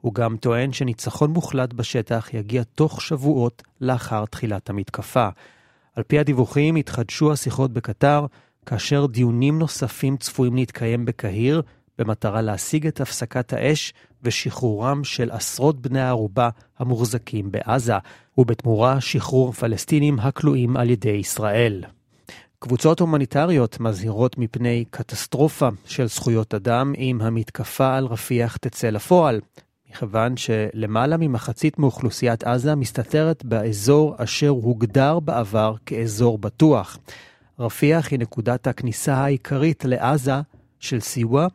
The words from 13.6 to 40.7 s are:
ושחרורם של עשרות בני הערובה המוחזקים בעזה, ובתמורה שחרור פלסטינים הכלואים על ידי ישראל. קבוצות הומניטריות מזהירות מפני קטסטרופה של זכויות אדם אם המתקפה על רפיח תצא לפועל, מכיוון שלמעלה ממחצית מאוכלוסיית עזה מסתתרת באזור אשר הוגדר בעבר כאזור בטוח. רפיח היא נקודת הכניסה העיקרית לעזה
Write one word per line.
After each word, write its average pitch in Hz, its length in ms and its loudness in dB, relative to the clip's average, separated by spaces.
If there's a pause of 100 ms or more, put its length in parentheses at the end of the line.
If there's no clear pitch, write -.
ושחרורם 123 840 -2
של 120 260 -4
עשרות 131 500 0
בני 131 200 -2
הערובה 120 480 0 (300)
המוחזקים 117 720 -2
בעזה, 117 420 0 (440)
ובתמורה 120 640 4
שחרור 127 520 2
פלסטינים 139 680 0
הכלואים 131 560 2
על 120 140 2
ידי 107 200 2
ישראל. 104 720 0 (720)
קבוצות 143 420 2
הומניטריות 147 800 2
מזהירות 110 580 0
מפני 117 520 -2
קטסטרופה - 800 0 (180)
של 131 200 -2
זכויות 110 480 0
אדם 120 440 0
אם 127 240 -2
המתקפה 113 760 -2
על 135 100 0
רפיח 117 500 -2
תצא - 340 -4
לפועל, 127 500 4 (500)
מכיוון 113 460 -2
שלמעלה 110 800 0
ממחצית 147 640 -2
מאוכלוסיית 120 640 0
עזה 123 300 0
מסתתרת 151 680 0
באזור 117 760 2
אשר 123 300 0
הוגדר 123 720 2
בעבר 110 540 0 (120)
כאזור 113 520 0
בטוח. 110 600 2 (600)
רפיח 143 520 2
היא 139 80 0
נקודת 120 480 -2
הכניסה 127 480 -2
העיקרית 139 680 0
לעזה 127 560 0 (400)